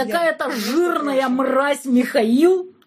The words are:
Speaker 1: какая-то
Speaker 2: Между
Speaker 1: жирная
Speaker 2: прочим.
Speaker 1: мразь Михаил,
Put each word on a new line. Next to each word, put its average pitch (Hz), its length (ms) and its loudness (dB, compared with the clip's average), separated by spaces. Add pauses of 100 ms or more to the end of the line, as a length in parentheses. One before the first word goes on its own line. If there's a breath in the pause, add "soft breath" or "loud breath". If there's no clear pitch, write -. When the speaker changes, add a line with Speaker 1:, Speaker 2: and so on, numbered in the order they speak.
(120)
Speaker 1:
какая-то 320 340 0
Speaker 2:
Между 269 140 -6
Speaker 1:
жирная 285 640 0
Speaker 2:
прочим. 254 140 0
Speaker 1:
мразь 269 480 -2
Михаил, 254 880 2 (120)